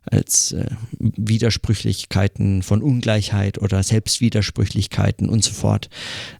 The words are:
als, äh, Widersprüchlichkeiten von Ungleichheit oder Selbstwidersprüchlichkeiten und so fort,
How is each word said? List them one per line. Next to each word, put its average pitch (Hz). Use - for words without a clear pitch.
als, -
äh, -
Widersprüchlichkeiten 104
von 101
Ungleichheit 107
oder 98
Selbstwidersprüchlichkeiten -
und 110
so -
fort, 104